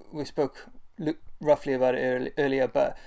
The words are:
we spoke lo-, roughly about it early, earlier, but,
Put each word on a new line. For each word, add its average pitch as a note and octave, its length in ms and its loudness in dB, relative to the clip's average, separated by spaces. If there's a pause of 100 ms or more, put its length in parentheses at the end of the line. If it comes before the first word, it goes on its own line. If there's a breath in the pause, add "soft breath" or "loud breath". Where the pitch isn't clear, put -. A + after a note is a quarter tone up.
(120)
we D3+ 140 -6
spoke - 420 -2 (320)
lo-, D#3+ 160 -2 (260)
roughly D3 320 2
about B2+ 220 4
it C3 80 -2
early, B2+ 340 0
earlier, C3+ 300 2
but, - 280 2 (120)